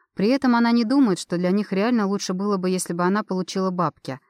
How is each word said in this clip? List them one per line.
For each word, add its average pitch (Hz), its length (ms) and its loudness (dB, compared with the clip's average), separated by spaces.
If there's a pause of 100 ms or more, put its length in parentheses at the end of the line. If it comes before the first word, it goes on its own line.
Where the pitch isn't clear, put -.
(140)
При 190 140 0
этом 254 280 2
она 233 160 2
не 233 120 4
думает, 226 360 2
что - 180 -6
для 180 140 0
них 202 200 0
реально 208 340 0
лучше 196 280 -2
было 196 240 -2
бы, 185 120 -2
если 185 240 -2
бы 175 100 -2
она 202 200 2
получила 185 480 -4
бабки, 160 480 -4 (100)